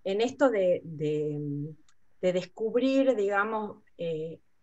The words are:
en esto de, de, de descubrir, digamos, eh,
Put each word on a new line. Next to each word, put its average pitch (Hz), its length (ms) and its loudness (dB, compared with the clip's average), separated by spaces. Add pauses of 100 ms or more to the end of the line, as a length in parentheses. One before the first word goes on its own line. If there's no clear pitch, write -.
en 196 160 0
esto 254 280 2
de, 185 340 2
de, 151 560 -2 (840)
de 180 120 2
descubrir, 247 840 2
digamos, 208 640 -2 (180)
eh, 160 420 -6 (240)